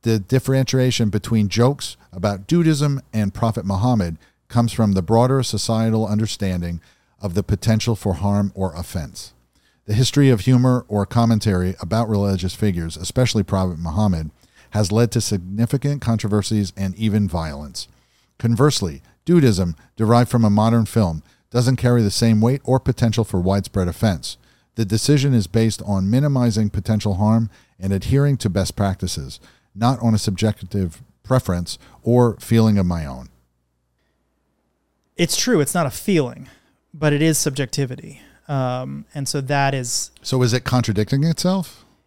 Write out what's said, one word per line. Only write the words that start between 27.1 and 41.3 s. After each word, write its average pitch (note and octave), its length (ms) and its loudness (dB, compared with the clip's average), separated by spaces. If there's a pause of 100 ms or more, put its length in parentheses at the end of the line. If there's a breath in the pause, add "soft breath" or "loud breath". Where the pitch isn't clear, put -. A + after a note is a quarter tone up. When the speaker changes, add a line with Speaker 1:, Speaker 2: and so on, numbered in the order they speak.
Speaker 1:
harm A2 360 2 (280 soft breath)
and G2 140 -4
adhering C#3 460 2
to G#2 120 -2
best F#2 240 -2
practices, F#2 640 -4 (380 soft breath)
not B2 240 0
on A#2 120 2
a G#2+ 60 2
subjective G2 840 -2 (200)
preference G2 560 -2 (240 loud breath)
or A#2+ 380 4
feeling A2 380 2
of F#2+ 80 2
my E2+ 200 -2
own." C2 220 -14 (1900)
Speaker 2:
It's E3+ 200 0
true, A#3 240 2
it's C#3 140 -2
not E3+ 120 0
a B2 40 -2
feeling, C#3 580 -2 (460 soft breath)
but D3+ 180 0
it D3 100 2
is D#3+ 160 2
subjectivity. C3+ 840 -6 (280 loud breath)
Um, C3 560 -4 (100)
and C#3 140 -6
so C#3+ 140 -4
that C#3 320 0
is B2 360 -6 (120)
Speaker 1:
So C3 200 0
is A#2+ 100 2
it B2+ 120 -2
contradicting A#2 600 0
itself? F3 600 -2 (220)